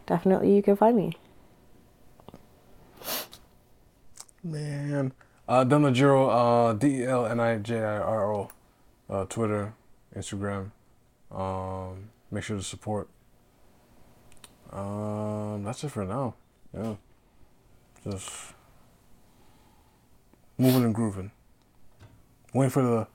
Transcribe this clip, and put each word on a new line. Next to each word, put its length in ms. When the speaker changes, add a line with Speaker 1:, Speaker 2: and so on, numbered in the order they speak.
Speaker 1:
definitely 500
you 60
can 140
find 200
me. 220
Speaker 2:
Man. 680
Uh, 180
Delnijiro, 640
uh, 40
D 280
E 40
L 200
N 140
I 180
J 220
I 180
R 360
O, 160
uh, 160
Twitter, 480
Instagram. 560
Um, 800
make 120
sure 140
to 60
support. 440
Um, 920
that's 200
it 60
for 160
now. 300
Yeah. 220
Just 500
moving 220
and 100
grooving. 380
Waiting 160
for 140
the, 320